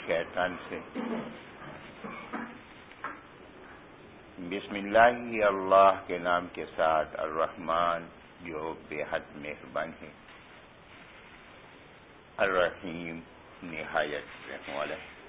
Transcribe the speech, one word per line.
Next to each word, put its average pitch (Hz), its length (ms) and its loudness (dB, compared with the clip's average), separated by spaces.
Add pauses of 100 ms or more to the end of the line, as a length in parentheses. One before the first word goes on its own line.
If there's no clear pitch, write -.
شیطان 87 500 0 (140)
سے۔ 85 100 -6 (3750)
بسم 101 260 -6
اللہ، 113 720 6
اللہ 98 480 8 (140)
کے 90 120 -2
نام 87 340 2
کے 80 120 -6 (100)
ساتھ، 80 440 2
الرحمن، 82 880 0 (360)
جو 80 300 -6 (160)
بے 76 220 -4
حد 78 140 -2 (100)
مہربان 73 560 -6 (100)
ہے، 78 100 -16 (2250)
الرحیم، 85 840 2 (440)
نہایت 78 600 -2 (240)
رحم 71 260 -10
والا 73 200 -4
ہے۔ - 200 -14 (140)